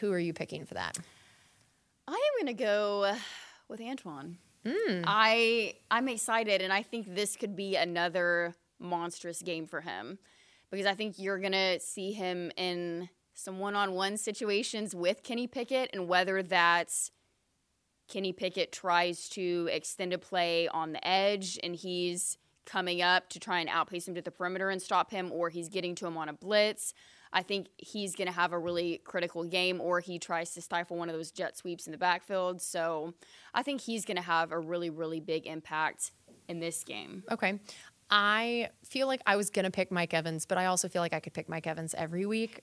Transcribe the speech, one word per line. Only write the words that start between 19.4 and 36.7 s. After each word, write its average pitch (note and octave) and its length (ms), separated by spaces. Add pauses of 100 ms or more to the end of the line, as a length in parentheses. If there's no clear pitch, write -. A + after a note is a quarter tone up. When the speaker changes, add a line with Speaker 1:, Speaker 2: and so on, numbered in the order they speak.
Speaker 2:
extend F3+ 400
a F#3 60
play E3+ 500
on D#3+ 240
the - 140
edge F#3+ 560
and F3 120
he's F3 640 (300)
coming F3+ 360
up F3+ 280
to F3 100
try F3+ 200
and D#3+ 80
outpace E3+ 380
him F#3 80
to E3+ 80
the E3+ 80
perimeter F#3 400
and F#3+ 100
stop F3+ 300
him, F#3 220
or E3+ 160
he's E3 200
getting F3+ 280
to F#3 100
him E3 100
on D#3 120
a D3+ 40
blitz, G#3 640 (380)
I F#3 100
think G3 240 (100)
he's G3 380
gonna F3+ 160
have F3 220
a F3 60
really E3+ 460
critical F3 400
game, F3+ 360
or F3 200
he F3 200
tries E3+ 340
to E3+ 80
stifle F3 340
one E3+ 120
of D#3+ 80
those D#3+ 160
jet - 260
sweeps E3+ 280
in E3 60
the D3+ 60
backfield. F3+ 640
So E3 520 (380)
I - 120
think C#4 160
he's A3+ 240
gonna F3+ 180
have E3 300
a E3 60
really, E3+ 320
really D#3+ 300
big D#3+ 260
impact D#3 680 (340)
in E3+ 140
this E3 240